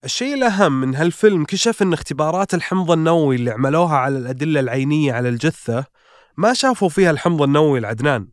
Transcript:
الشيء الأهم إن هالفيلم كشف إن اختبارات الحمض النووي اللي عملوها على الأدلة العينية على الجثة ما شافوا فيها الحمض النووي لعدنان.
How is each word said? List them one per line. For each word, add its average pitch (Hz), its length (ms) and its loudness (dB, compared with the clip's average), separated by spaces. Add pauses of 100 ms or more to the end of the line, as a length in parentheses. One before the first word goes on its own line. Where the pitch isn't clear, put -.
الشيء 254 300 -4
الأهم 196 480 2
إن 131 120 -2
هالفيلم 170 500 2
كشف 214 380 -2
إن 185 100 2
اختبارات 160 600 -2
الحمض 175 360 -2
النووي 160 460 2
اللي 120 140 -2
عملوها 143 460 0
على 135 220 0
الأدلة 135 420 -2
العينية 135 520 0
على 123 160 -2
الجثة 123 560 -4 (520)
ما 208 180 2
شافوا 247 340 0
فيها 180 220 2
الحمض 156 320 0
النووي 143 380 4
لعدنان. 113 520 -2